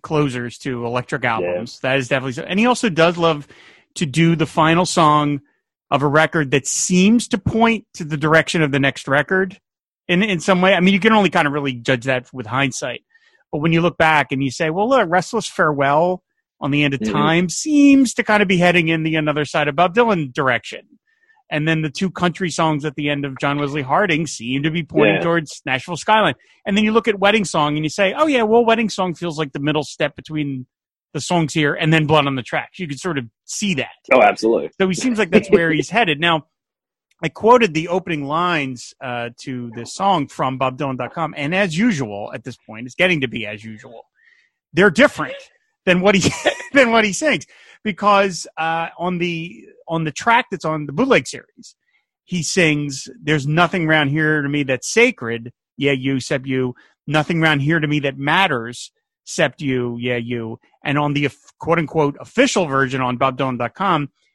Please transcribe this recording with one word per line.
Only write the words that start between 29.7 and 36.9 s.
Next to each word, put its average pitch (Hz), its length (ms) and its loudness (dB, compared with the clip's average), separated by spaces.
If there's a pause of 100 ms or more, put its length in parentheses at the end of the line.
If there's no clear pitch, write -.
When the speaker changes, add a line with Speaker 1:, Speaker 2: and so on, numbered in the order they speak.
Speaker 1:
step - 320 -6
between 143 480 -8 (480)
the 151 80 -6
songs 165 320 -2
here 151 220 0
and 160 180 0
then 160 140 4
Blood 147 200 4
on 135 100 -2
the 127 60 -4
Tracks." - 360 -10
You 180 100 -8
can 139 80 -10
sort 160 220 -6
of 120 80 -6 (180)
see 202 300 -4
that. 117 160 -6 (240)
Speaker 2:
Oh, 127 80 6
absolutely. 101 480 2 (100)
Speaker 1:
So 190 80 2
he 185 60 -2
seems 226 240 -2
like 202 120 0
that's 196 200 2
where 170 200 4
Speaker 2:
<laughs> 160 40 0
Speaker 1:
he's 151 160 -2
headed. 170 300 0
Now, 165 260 0 (760)